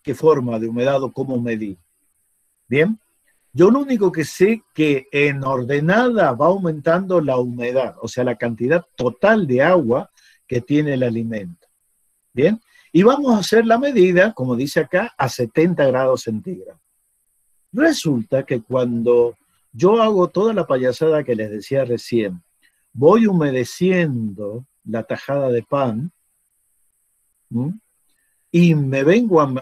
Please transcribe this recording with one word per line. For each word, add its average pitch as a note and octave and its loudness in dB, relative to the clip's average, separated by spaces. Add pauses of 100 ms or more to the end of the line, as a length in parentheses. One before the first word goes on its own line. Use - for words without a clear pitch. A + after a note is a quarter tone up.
qué C#3 -8
forma B2+ 2
de A2+ -6
humedad C3 0
o B2+ -6
cómo C3+ -6
medí. A2 -6 (920)
¿Bien? E3 0 (540)
Yo F3 6
lo C4+ 2
único A#3+ 0
que D#3 -4
sé A3 0 (100)
que D3 0
en C#3+ 0
ordenada D3+ 0
va B2+ 0
aumentando F3+ 0
la C#3 0
humedad, B2 -4
o A#2+ -10
sea, B2 -4
la B2+ -2
cantidad A#2+ -2 (100)
total G3 0
de B2+ 0
agua D3+ 2 (360)
que B2 -4
tiene D3 -2
el B2+ -2
alimento. A2+ -6 (640)
¿Bien? F3+ 0 (300)
Y F3+ 4
vamos C4 4
a G#3+ 2
hacer A3 2
la A3+ 4
medida, G#3 2
como B2+ -4
dice C#3+ -2
acá, F#3 -4
a C3+ -2
setenta D#3 0
grados C3 0
centígrados. A2 -10 (920)
Resulta C#3+ -2
que B2 -4
cuando A#2+ 0 (360)
yo G3 2
hago G#3 2
toda G#3+ -2
la F#3 -2
payasada C#3+ 0
que B2+ -4
les G#2+ -6
decía C3 -4
recién, A2 -4 (500)
voy F#3 4
humedeciendo C3 -2 (160)
la A2+ -8
tajada C3+ -4
de A#2+ 0
pan, C3 -4 (1400)
¿m? C3 -6 (760)
y E3+ 4
me C3+ 0
vengo F#3 4
a D3 2 (180)